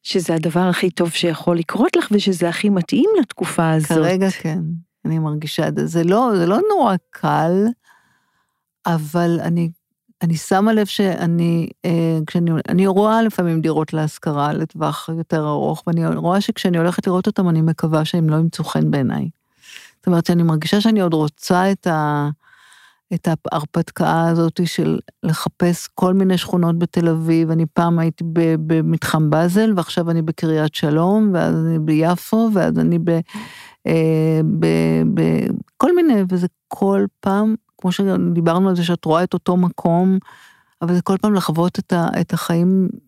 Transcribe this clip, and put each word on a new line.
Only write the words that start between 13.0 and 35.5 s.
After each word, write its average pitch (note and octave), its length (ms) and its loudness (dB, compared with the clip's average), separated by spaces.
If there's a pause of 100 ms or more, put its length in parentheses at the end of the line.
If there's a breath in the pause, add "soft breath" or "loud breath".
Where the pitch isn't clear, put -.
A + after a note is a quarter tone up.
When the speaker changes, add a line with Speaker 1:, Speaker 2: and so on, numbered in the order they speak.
Speaker 2:
לפעמים F3 380 0
דירות D#3 320 -2
להשכרה D3+ 600 -2
לטווח D#3+ 560 -4 (100)
יותר D#3+ 300 -2
ארוך, D3 380 -2
ואני E3 200 0
רואה E3 340 0
שכשאני F3+ 380 -2
הולכת F3 280 0
לראות F3+ 200 0
אותם, G3 220 0
אני D#3+ 120 2
מקווה D#3+ 440 0
שהם D#3+ 260 0
לא D3+ 60 2
ימצאו E3 280 -2
חן D#3 260 -2
בעיניי. C#3+ 380 -2 (720 loud breath)
זאת - 60 -6
אומרת, E3+ 200 2
שאני E3+ 160 2
מרגישה E3 380 2
שאני A3 200 2
עוד E3+ 140 2
רוצה F3+ 580 0
את - 140 -4
ה-, D3+ 420 0 (840 soft breath)
את - 140 -2
ההרפתקה E3 1000 -2
הזאת E3 360 0
של D#3+ 340 -2 (240)
לחפש - 720 -2
כל F#3 200 0
מיני F#3+ 240 2
שכונות E3+ 400 0
בתל E3+ 300 0
אביב. D#3+ 420 2
אני E3 160 2
פעם E3+ 320 2
הייתי E3 340 -2
ב-, E3 220 2 (120)
במתחם D#3+ 640 0
באזל, F3+ 460 2
ועכשיו E3+ 340 -2
אני E3 120 0
בקריית D#3 520 -2
שלום, F#3 600 2
ואז E3 200 0
אני D#3+ 240 0
ביפו, E3 760 0
ואז E3 240 0
אני E3 200 2
ב-, E3 220 0 (640 loud breath)
אה, D#3+ 540 2 (180)
ב-, E3 440 2 (120)
ב-, D#3+ 320 0 (300)